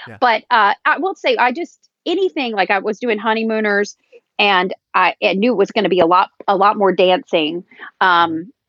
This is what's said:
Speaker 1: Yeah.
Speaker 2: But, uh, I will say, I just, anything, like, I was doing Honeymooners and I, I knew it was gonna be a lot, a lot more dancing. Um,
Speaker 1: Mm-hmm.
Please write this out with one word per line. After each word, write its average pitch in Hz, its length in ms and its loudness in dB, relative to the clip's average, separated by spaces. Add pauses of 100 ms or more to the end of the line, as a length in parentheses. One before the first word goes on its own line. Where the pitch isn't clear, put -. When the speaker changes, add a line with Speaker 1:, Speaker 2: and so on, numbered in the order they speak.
Speaker 1:
Yeah. 110 120 -18
Speaker 2:
But, 233 300 2
uh, 214 240 4 (120)
I 302 120 2
will 370 160 -4
say, 269 220 -2
I 247 160 2
just, - 380 -12 (160)
anything, 320 460 -2
like, 190 180 -2
I 196 80 2
was 196 200 -4
doing 226 200 -2
Honeymooners 220 760 -2 (420)
and 190 340 2 (220)
I, 185 280 2
I 196 120 2
knew 220 180 0
it 208 40 -4
was 190 160 0
gonna 202 180 0
be 180 100 2
a 165 60 4
lot, 180 240 2 (180)
a 202 80 2
lot 202 220 2
more 196 140 2
dancing. 175 720 0 (360)
Um, 170 320 2
Speaker 1:
Mm-hmm. 165 100 -6 (260)